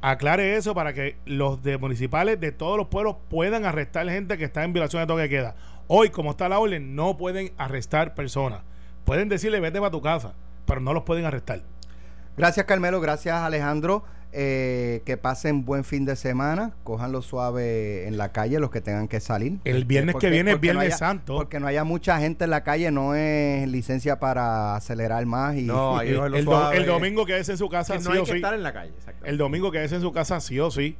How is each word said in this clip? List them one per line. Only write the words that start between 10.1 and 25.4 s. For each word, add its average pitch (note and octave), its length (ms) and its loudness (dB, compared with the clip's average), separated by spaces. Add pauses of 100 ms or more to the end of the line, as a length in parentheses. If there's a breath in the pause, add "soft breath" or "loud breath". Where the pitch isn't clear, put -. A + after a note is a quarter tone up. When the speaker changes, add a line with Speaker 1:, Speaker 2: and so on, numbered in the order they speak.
Speaker 1:
pero C3+ 140 0
no C3 140 0
los D#3+ 100 0
pueden E3+ 220 0
arrestar. B2+ 380 -4 (760 loud breath)
Speaker 2:
Gracias, E3+ 280 6
Carmelo. F#3 360 4
Gracias, D#3+ 340 0
Alejandro. D#3 680 2 (280 loud breath)
Eh, B2+ 760 0
que B2+ 100 -2
pasen C3+ 480 0
buen C#3 180 0
fin C#3 220 -2
de C3+ 100 0
semana. D3 580 0 (100)
Cójanlo B2 400 -4
suave A#2 840 -2
en G#2+ 80 -4
la G#2 160 -2
calle A#2 280 0
los C#3 100 0
que - 100 -4
tengan G#2 280 -2
que A2 120 -2
salir. A#2+ 440 -2
Speaker 1:
El B2+ 220 2
viernes C#3 280 4
Speaker 2:
Porque, F3 140 2
Speaker 1:
que F3 40 6
viene F3 200 4
es F#3+ 60 6
Speaker 2:
porque D#3 100 2
no E3+ 140 6
Speaker 1:
Viernes - 120 4
Speaker 2:
haya, E3+ 60 -2
Speaker 1:
Santo. E3 360 -2
Speaker 2:
porque D3 240 -4
no C#3 60 -2
haya C#3+ 180 2
mucha E3 360 2
gente D#3+ 240 0
en E3 80 2
la D3+ 120 2
calle, D#3 280 2
no C#3 240 2
es D3 520 2
licencia C3 520 0
para A2+ 560 0
acelerar A2+ 500 -2
más C3 300 0